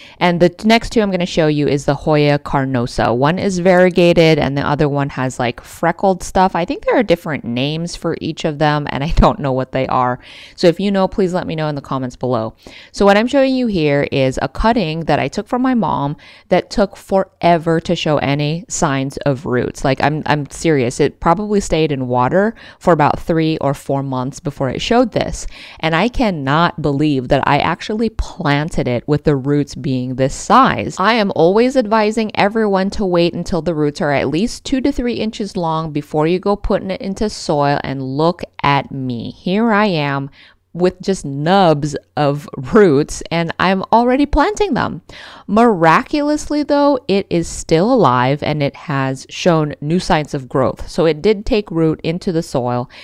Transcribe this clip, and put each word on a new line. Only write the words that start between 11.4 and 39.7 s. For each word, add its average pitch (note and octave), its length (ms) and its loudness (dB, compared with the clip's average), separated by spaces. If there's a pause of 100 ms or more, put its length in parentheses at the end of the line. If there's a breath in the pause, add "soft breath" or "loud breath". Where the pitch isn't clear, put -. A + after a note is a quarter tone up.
me E3 80 -6
know D#3 120 -2
in D3 80 -4
the C3+ 60 -8
comments C3 340 -6
below. A2+ 400 -4 (360 loud breath)
So - 140 2
what G3+ 120 6
I'm A3+ 100 2
showing C4+ 280 2
you B3+ 120 0
here D3+ 440 0
is C3 300 0
a - 60 -2
cutting E3+ 540 0
that D3 180 0
I C3 80 -2
took G3+ 200 -8
from B3 140 -2
my C4 120 2
mom D3+ 440 -2 (320 loud breath)
that F3+ 200 2
took - 280 -2
forever E3+ 840 0
to F3 140 -2
show D3+ 220 0
any D3 500 -2
signs C3+ 500 -4
of C#3+ 280 -4
roots. - 380 -2
Like, C3+ 180 0
I'm, D3+ 240 0
I'm D3 240 -2
serious. C3+ 500 0
It C#3+ 200 0
probably G#3 400 0
stayed D#3+ 320 0
in C3 160 -4
water C3 480 0 (240 loud breath)
for F3+ 140 2
about D3 260 2
three D#3+ 400 -2
or C#3 140 -2
four C#3 300 -6
months C3 360 -6
before C#3+ 300 -6
it - 120 -6
showed A#3+ 300 2
this. - 360 -6 (320 loud breath)
And D#3+ 160 -2
I F#3+ 120 2
cannot E3 760 0
believe C#3+ 480 0
that C#3 180 2
I C#3+ 120 4
actually G#3+ 500 -2
planted D3 760 -2
it A#2+ 200 -2
with D3 160 0
the D3+ 120 2
roots C#3+ 400 -2
being B2+ 400 -4
this C3 200 0
size. G3+ 640 2
I G#3 140 2
am G#3 220 0
always A3+ 420 4
advising A3 580 0
everyone G3+ 560 2
to G#3+ 140 -2
wait F3 280 2
until E3+ 280 -4
the E3 140 -2
roots D3 260 -2
are D3 100 0
at C3+ 180 0
least F3+ 360 -4
two C4 160 -2
to C#4 100 0
three A#3+ 240 -4
inches A3 420 -6
long D#3+ 340 -2
before D3+ 360 -2
you F3+ 120 0
go G3+ 160 0
putting G3 360 -2
it - 100 -8
into G3+ 280 -4
soil, C#3+ 540 0
and C3+ 340 -6
look E3 260 0 (200)
at C#3+ 280 0
me. B2+ 400 -6
Here A3 400 -2